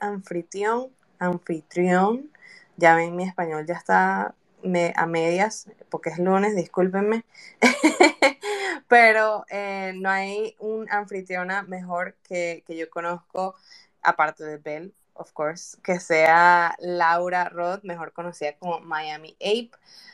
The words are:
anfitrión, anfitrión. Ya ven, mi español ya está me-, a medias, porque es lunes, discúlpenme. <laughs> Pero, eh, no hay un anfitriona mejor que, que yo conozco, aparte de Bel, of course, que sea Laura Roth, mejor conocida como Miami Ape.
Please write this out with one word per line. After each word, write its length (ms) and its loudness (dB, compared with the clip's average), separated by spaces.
anfitrión, 840 -4
anfitrión. 1120 0
Ya 180 8
ven, 220 0
mi 80 -4
español 420 -4
ya 100 -4
está 580 0
me-, 320 0
a 120 0
medias, 600 0
porque 220 -6
es 80 -10
lunes, 380 2
discúlpenme. 680 -2
<laughs> 1200 2
Pero, 600 6
eh, 480 -8
no 140 -4
hay 480 -4
un 320 -8
anfitriona 720 -6
mejor 600 -8
que, 440 -6
que 100 -12
yo 140 -10
conozco, 640 -6
aparte 420 0
de 140 -10
Bel, 340 -12
of 120 -16
course, 500 -8
que 160 -2
sea 800 4
Laura 680 0
Roth, 340 -6
mejor 300 -12
conocida 440 -8
como 220 -6
Miami 640 -10
Ape. 300 -4